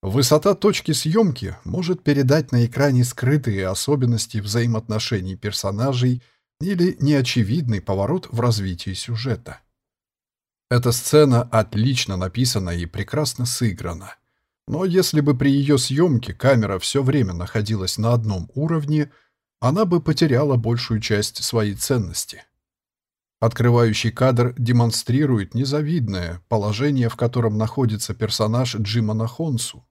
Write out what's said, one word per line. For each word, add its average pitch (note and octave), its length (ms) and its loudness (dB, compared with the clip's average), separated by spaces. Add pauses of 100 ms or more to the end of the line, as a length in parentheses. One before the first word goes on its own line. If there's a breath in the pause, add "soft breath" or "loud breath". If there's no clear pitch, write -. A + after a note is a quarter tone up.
Высота C3 500 2
точки G3+ 380 0
съёмки D#3 720 0
может F3+ 400 -4
передать C#3+ 480 2
на A#2+ 140 4
экране B2 380 2
скрытые B2 640 0
особенности A#2+ 680 -2
взаимоотношений G#2+ 1000 -2
персонажей B2 840 -2 (400 soft breath)
или F#3 380 0
неочевидный B2 840 0
поворот G2+ 500 -2
в A#2 80 -4
развитии G2+ 540 -2
сюжета. A#2 680 -6 (1080)
Эта B2 220 2
сцена C3+ 500 4
отлично A2 760 0
написана F#2+ 520 -2
и F2 160 -4
прекрасно B2 640 -4
сыграна. F2 680 -6 (520)
Но E3+ 160 -4
если F3+ 380 2
бы C#3+ 160 2
при C3+ 140 2
её C#3 260 4
съёмке C3 560 0
камера A2 460 2
всё C3+ 240 -2
время C3 300 2
находилась F#2+ 640 -4
на A2+ 160 2
одном G#2+ 420 -2
уровне, D3+ 560 -2 (480 soft breath)
она E3 260 2
бы E3+ 160 2
потеряла D3 540 2
большую A#2 460 0
часть - 420 -2
своей G#2 320 0
ценности. - 680 -4 (960)
Открывающий A#2 720 2
кадр B2 460 2
демонстрирует A#2+ 960 2
незавидное B2+ 960 -2
положение, A2+ 640 0
в - 60 -10
котором A#2 420 0
находится G#2+ 580 -2
персонаж A2+ 600 -2
Джима G#2+ 380 -2
Нахонсу. A#2 760 -4